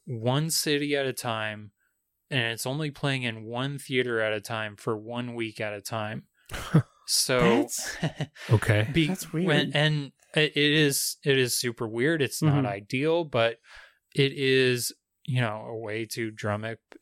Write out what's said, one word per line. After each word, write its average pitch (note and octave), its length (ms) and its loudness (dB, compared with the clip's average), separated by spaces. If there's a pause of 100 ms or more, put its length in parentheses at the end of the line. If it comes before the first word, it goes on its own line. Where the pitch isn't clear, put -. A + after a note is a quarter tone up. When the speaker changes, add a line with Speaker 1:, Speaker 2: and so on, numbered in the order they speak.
Speaker 1:
one C3 440 0
city D3 460 0
at C#3 100 0
a C3 60 -2
time, G#2+ 580 -6 (600)
and A#2 220 0
it's A2+ 140 -6
only D3 240 -4
playing C3+ 320 -2
in A2 220 -6
one B2+ 340 -6
theater B2 420 0
at A2 120 0
a G#2+ 80 -2
time A2 340 -6
for A2 220 -4
one A#2+ 400 -6
week A2+ 240 -4
at G#2+ 140 -4
a G#2 60 -8
time. A2 440 -6 (260)
Speaker 2:
<laughs> - 340 2 (280)
Speaker 1:
So - 280 2
Speaker 2:
That's - 560 2 (260)
Speaker 1:
<laughs> - 280 -8
Speaker 3:
Okay. G#2+ 420 4
Speaker 1:
be-, D#3 160 4
Speaker 2:
That's - 240 -6
Speaker 1:
when, E3 140 -2
Speaker 2:
weird. D3 280 4
Speaker 1:
and D3+ 380 2 (240)
it, D3+ 200 4
it D3 160 4
is, D3 520 2
it C#3 120 4
is B2+ 220 2
super A#2+ 300 -4
weird. C#3 340 2
It's - 180 -2
not D3 180 4
Speaker 2:
Mm-hmm. C3+ 80 2
Speaker 1:
ideal, C3 580 -2
but A#2 320 2 (580)
it C#3 180 4
is, C3 600 2 (320)
you B2+ 160 0
know, A2 280 -2
a A#2 80 -8
way A2 360 -6
to A2+ 180 -4
drum G#2+ 340 -4
up A2+ 140 -8 (220)